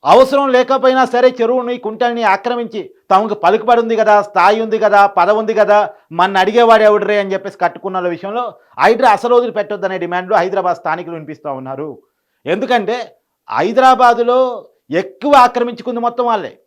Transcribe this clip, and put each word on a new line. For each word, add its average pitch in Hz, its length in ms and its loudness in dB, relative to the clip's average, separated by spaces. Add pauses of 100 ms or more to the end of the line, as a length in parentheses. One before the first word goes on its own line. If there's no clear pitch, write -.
అవసరం 262 440 4
లేకపోయినా 254 560 2
సరే 254 380 0
చెరువుని, 247 360 -2
కుంటల్ని 233 440 -4
ఆక్రమించి 214 680 -4 (200)
తమకు 196 240 0
పలుకుబడి 220 460 2
ఉంది 226 160 -2
కదా, 208 260 2
స్థాయి 202 380 2
ఉంది 220 180 -4
కదా, 202 280 4
పదవి 196 320 0
ఉంది 220 160 -4
కదా, 208 360 2 (220)
మన 185 260 0
అడిగేవాడు 220 440 4
ఎవడురే 208 360 2
అని 196 140 -4
చెప్పేసి 190 260 -8
కట్టుకున్న 185 380 -4
వాళ్ళ 180 120 -4
విషయంలో 202 460 -8 (240)
హైడ్రా 226 320 2
అసలు 233 240 0
వదిలిపెట్టొద్దనే 208 640 -2
డిమాండ్లు 180 360 -6
హైదరాబాద్ 185 420 -2
స్థానికులు 170 380 -8
వినిపిస్తూ 151 380 -12
ఉన్నారు. 131 460 -12 (480)
ఎందుకంటే 220 720 -4 (340)
హైదరాబాదులో 240 1120 2 (260)
ఎక్కువ 175 440 -2
ఆక్రమించుకుంది 240 680 0
మొత్తం 240 260 -4
వాళ్ళే. 202 400 -4